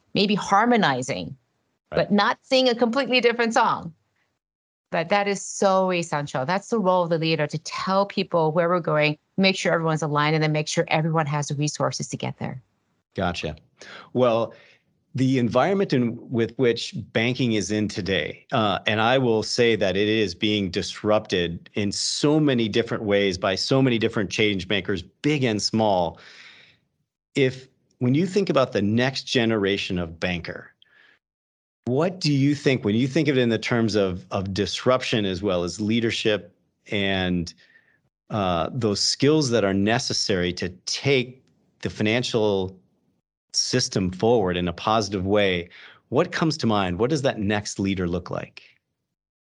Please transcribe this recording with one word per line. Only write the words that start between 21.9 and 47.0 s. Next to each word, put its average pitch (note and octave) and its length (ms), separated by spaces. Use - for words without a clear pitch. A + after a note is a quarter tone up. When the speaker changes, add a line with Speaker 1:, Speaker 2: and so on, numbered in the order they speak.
Speaker 2:
so - 480
many B2 300
different A2+ 340
ways G2+ 340
by F#2+ 180
so C3+ 260
many B2+ 160
different G#2+ 320
change G2+ 400
makers, G2 320
big D3 420
and G#2+ 180
small. F#2+ 580
If, C3 320
when B2+ 140
you E3 120
think F#3 240
about C3+ 240
the G2+ 80
next A#2+ 420
generation G2+ 760
of E2+ 200
banker, F2+ 480
what D#3+ 340
do D3+ 120
you C#3+ 220
think, C3+ 320
when G#2 100
you B2+ 120
think D3 200
of C#3 100
it B2+ 40
in A#2+ 80
the A2+ 100
terms A2+ 360
of, F#2+ 360
of G2 220
disruption A2 720
as F#2 160
well F#2 220
as F2 180
leadership G#2+ 760
and, F#2+ 600
uh, F2+ 420
those A2+ 300
skills C#3+ 480
that A2+ 160
are G2 80
necessary G2 800
to F2+ 160
take C3 580
the - 80
financial G#2+ 880
system G#2 580
forward G2 440
in F2 120
a E2+ 60
positive G2+ 520
way, F#2+ 420
what E3+ 220
comes D#3+ 240
to - 120
mind? G2 320